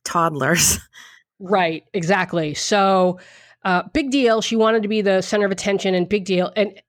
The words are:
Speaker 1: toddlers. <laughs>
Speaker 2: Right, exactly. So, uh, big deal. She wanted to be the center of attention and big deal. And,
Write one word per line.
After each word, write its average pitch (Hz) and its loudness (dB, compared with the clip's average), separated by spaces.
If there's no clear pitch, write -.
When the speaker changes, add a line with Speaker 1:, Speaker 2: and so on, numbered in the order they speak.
Speaker 1:
toddlers. 160 0
<laughs> - -20
Speaker 2:
Right, 175 0
exactly. 170 -2
So, 190 2
uh, 180 0
big 277 -2
deal. 233 2
She 226 -4
wanted 220 2
to 208 -2
be 214 0
the 190 2
center 208 0
of 196 0
attention 196 -2
and 180 0
big 202 -2
deal. 180 -2
And, 202 -2